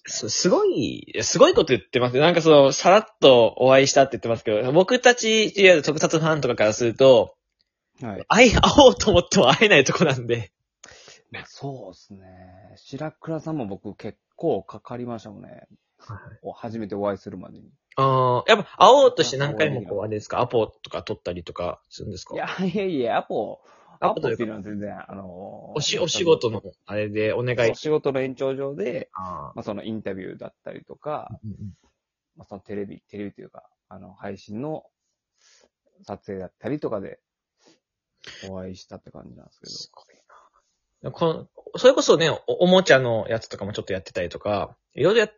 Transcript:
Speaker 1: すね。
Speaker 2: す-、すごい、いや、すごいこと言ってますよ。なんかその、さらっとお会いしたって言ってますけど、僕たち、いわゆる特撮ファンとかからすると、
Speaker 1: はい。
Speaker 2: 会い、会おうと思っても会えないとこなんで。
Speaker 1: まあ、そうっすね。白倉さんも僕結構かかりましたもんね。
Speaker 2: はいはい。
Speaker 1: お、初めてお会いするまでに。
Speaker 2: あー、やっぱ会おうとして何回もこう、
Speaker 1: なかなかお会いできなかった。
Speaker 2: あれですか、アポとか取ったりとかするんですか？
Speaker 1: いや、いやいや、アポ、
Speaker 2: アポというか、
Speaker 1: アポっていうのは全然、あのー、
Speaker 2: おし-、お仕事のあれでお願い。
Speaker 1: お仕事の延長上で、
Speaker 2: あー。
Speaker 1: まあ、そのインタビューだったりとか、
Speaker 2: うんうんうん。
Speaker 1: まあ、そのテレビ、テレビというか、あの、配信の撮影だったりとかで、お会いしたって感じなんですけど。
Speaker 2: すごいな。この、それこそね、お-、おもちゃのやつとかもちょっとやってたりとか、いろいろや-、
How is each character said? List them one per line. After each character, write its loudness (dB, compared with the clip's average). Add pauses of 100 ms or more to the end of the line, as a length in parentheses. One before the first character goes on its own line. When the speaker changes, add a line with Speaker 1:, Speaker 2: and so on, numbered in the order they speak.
Speaker 1:
す -10
ね。 -8
Speaker 2:
す-、 -4
す 0
ご 2
い、 -4
い -10
や、 -4
す 0
ご 8
い 0
こ 2
と -2
言 2
っ -16
て -4
ま 0
す -2
よ。 2
な 4
ん 2
か 0
そ 4
の、 8
さ 2
ら 8
っ -2 (140)
と 6
お 4
会 6
い 0
し -2
た 6
っ 0
て -4
言 -12
っ -20
て -4
ま -2
す -14
け -2
ど、 -4
僕 2
た 6
ち、 0
い 0
わ 10
ゆ 8
る -2
特 -4
撮 0
フ -4
ァ 0
ン -4
と 0
か -2
か 2
ら 2
す -4
る -2
と、 6 (680)
Speaker 1:
は -12
い。 -16
Speaker 2:
会 8
い、 0
会 0 (240)
お 10
う 4
と -2
思 4
っ 2
て 0
も 4
会 4
え 6
な 6
い 6
と -4
こ 0
な 0
ん -10
で。 -6 (760)
Speaker 1:
ま -16
あ、 -18
そ -14
う -18
っ -18
す -20
ね。 -20 (540)
白 -12
倉 -10
さ -10
ん -6
も -6
僕 -14
結 -16 (160)
構 -2
か -18
か -16
り -12
ま -12
し -20
た -20
も -20
ん -20
ね。 -20 (360)
Speaker 2:
は -18
い -16
は -20
い。 -20
Speaker 1:
お、 -14
初 -12
め -10
て -10
お -4
会 -4
い -10
す -20
る -14
ま -18
で -20
に。 -20 (240)
Speaker 2:
あ 0
ー、 4
や 4
っ -6
ぱ 4
会 10
お 8
う -2
と 2
し -6
て -6
何 -4
回 0
も -4
こ -6
う、 -10
Speaker 1:
な -16
か -
な -12
か -6
お -6
会 -6
い -8
で -6
き -12
な -18
か -2
っ -4
た。 -4
Speaker 2:
あ -
れ -
で 0
す -4
か、 -
ア -
ポ -
と -20
か -10
取 -10
っ -20
た -8
り -12
と -18
か -8 (100)
す -20
る -14
ん -10
で -14
す -18
か？ -18
Speaker 1:
い -10
や、 -8 (180)
い -4
や -4
い -4
や、 -2
ア -2
ポ、 -8 (400)
Speaker 2:
ア 0
ポ -10
と -2
い -4
う -6
か、 -4
Speaker 1:
ア -
ポ -
っ -
て -
い -6
う -6
の -12
は -14
全 -12
然、 -14
あ -16
の -14
ー、 -14
Speaker 2:
お -4
し-、 -4
お -2
仕 -4
事 2
の -8 (240)
あ -12
れ -4
で -2
お -4
願 -4 (120)
い。 0
Speaker 1:
お -6
仕 -8
事 -2
の -4
延 -8
長 -4
上 -8
で、 -8
Speaker 2:
あ -14
ー。 -12
Speaker 1:
ま -14
あ、 -10
そ -8
の -12
イ -10
ン -8
タ -8
ビ -12
ュ -14
ー -18
だ -16
っ -20 (100)
た -16
り -20
と -20
か、 -12 (140)
Speaker 2:
う -16
ん -12
う -14
ん -20
う -18
ん。 -16 (640)
Speaker 1:
ま -20
あ、 -20
そ -18
の -18
テ -14
レ -8
ビ、 -18
テ -18
レ -10
ビ -14
と -20
い -20
う -20
か、 -20 (200)
あ -20
の、 -20
配 -16
信 -16
の -12 (1200)
撮 -16
影 -14
だ -14
っ -20
た -12
り -8
と -8
か -8
で、 -16 (1300)
お -12
会 -12
い -16
し -20
た -20
っ -20
て -20
感 -20
じ -20
な -20
ん -20
で -20
す -20
け -20
ど。 -20
Speaker 2:
す -18
ご -20 (100)
い -20 (840)
な。 -12
こ -4
の、 -4 (300)
そ 4
れ 8
こ 0
そ 4
ね、 0
お-、 -4 (100)
お 4
も 6
ち 4
ゃ 8
の -2
や -2
つ -16
と -14
か -10
も -8
ち -10
ょ -6
っ -10
と -6
や -6
っ -14
て -20
た -6
り -6
と -14
か、 -6 (180)
い -4
ろ 4
い 2
ろ 4
や-、 0 (120)